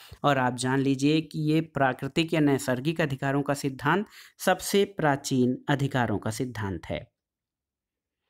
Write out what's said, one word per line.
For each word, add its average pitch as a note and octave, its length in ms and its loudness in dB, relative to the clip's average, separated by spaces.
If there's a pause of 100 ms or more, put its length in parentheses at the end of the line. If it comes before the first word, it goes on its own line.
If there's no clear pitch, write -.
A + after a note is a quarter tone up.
(240)
और C#3+ 140 4
आप B2+ 180 0
जान B2+ 240 0
लीजिए C#3 400 2
कि D#3 320 -2
ये D#3+ 80 4
प्राकृतिक C#3+ 760 -2
या D#3+ 60 4
नैसर्गिक C3 600 0
अधिकारों C#3 420 -2
का C#3 120 -2
सिद्धांत C#3+ 520 -2 (320)
सबसे G3 460 2
प्राचीन C3+ 720 0 (100)
अधिकारों B2+ 500 0
का A2 120 -6
सिद्धांत G#2+ 560 -6
है। D2+ 200 -6 (1200)